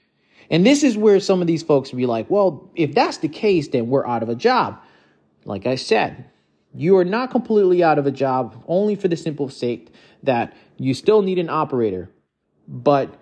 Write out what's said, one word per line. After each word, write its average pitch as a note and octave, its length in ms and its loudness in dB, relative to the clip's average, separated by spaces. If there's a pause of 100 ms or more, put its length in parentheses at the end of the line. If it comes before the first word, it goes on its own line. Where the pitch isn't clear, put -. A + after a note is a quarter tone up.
(500)
And E3+ 160 4
this C#4+ 180 4
is A#3 140 2
where G#3 220 6
some F#3+ 220 0
of E3+ 60 0
these E3 140 0
folks C3+ 300 0
will B2+ 60 -10
be B2+ 100 0
like, A2+ 200 -4
"Well, F#3 480 -2
if D3 200 -2
that's - 220 0
the D#3+ 100 -4
case, E3+ 400 0
then A#2 200 -2
we're C3 200 0
out A#2+ 160 -4
of A2+ 60 -4
a A#2+ 60 -4
job." E3 460 0 (640)
Like G2+ 220 -8
I C3 80 -2
said, - 500 -2 (480)
you D#3+ 240 2
are F3+ 80 4
not A#3 240 -4
completely G3 540 2
out D3+ 160 4
of C#3 80 -2
a C#3 40 2
job, B2+ 560 -4
only G3+ 280 0
for F#3 140 -2
the E3 80 -2
simple C#3+ 320 -8
sake - 440 -8 (300)
that A#2+ 300 -2 (240)
you C3 180 -2
still G#3+ 260 2
need F#3+ 160 -2
an E3 120 -4
operator. A#2+ 600 -2 (580)
But C3+ 540 0